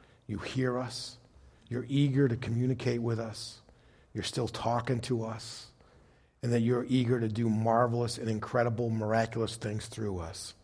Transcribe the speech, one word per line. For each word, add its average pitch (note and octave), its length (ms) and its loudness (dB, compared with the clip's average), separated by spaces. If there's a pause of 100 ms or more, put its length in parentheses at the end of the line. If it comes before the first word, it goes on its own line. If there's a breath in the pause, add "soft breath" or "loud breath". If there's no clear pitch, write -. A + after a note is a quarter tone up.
(260 soft breath)
You G#2 120 -6
hear B2+ 400 -2
us. - 380 -10 (520 soft breath)
You're A#2+ 200 -6
eager C#3 400 4
to A#2 80 0
communicate A#2+ 640 0
with A2+ 160 0
us. A2+ 400 -10 (540 soft breath)
You're - 120 -4
still B2 220 -2
talking A#2 540 0
to A2+ 240 -2
us. - 420 -10 (760 soft breath)
And A#2+ 100 0
that A#2 80 4
you're A#2+ 280 2
eager B2+ 300 4
to A2+ 100 0
do A2+ 220 2
marvelous A#2 680 4
and A2+ 100 -4
incredible, A#2 600 0
miraculous A2+ 680 0
things G#2+ 300 -6
through G2+ 340 -4
us. - 440 -10